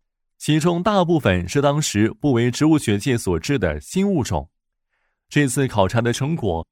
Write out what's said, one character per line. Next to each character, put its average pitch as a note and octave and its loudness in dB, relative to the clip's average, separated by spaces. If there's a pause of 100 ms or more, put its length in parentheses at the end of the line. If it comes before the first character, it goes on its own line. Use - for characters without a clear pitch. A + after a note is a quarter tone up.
(380)
其 D3+ 0
中 F3 0
大 G3+ 2
部 E3 2
分 F2+ 0
是 C#3+ 0
当 C#3+ 0
时 G#2 0
不 C#3+ 0
为 A#2+ 2
植 D3 -2
物 D#3 4
学 G#2 0
界 A#2+ -2
所 F2 -2
知 C#3+ -2
的 D#2 -2
新 F#3+ -2
物 D3 0
种。 D2+ -4 (800)
这 C#3+ 2
次 C3+ -2
考 F#2+ 2
察 A#2 0
的 A#2+ 0
成 C#3+ -4
果 E2+ -4